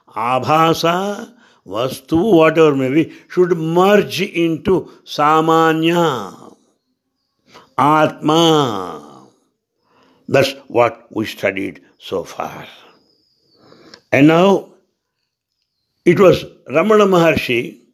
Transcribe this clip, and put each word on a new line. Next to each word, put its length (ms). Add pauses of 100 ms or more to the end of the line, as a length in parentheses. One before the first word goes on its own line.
Abhasa, 1300 (320)
Vastu, 680
whatever 400
may 140
be, 240 (140)
should 280
merge 680
into 720 (120)
Samanya, 1500 (1200)
Atma. 1500 (1000)
That's 260 (140)
what 440
we 160
studied 560 (160)
so 240
far. 420 (1500)
And 160
now, 460 (1300)
it 140
was 240 (240)
Ramana 400
Maharshi, 720 (120)